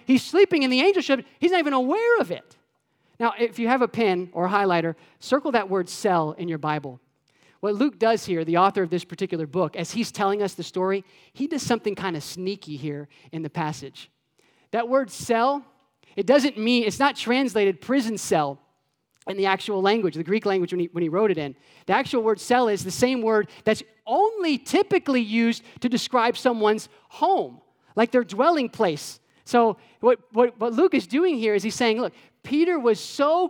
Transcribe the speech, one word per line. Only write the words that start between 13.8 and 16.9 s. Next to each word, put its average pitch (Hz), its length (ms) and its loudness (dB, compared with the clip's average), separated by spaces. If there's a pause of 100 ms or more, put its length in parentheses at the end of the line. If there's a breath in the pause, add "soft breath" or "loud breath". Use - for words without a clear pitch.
That 233 160 -2
word 262 240 0
cell, 254 540 0 (500 soft breath)
it 196 100 -4
doesn't 262 320 4
mean, 233 260 2
it's 202 160 -2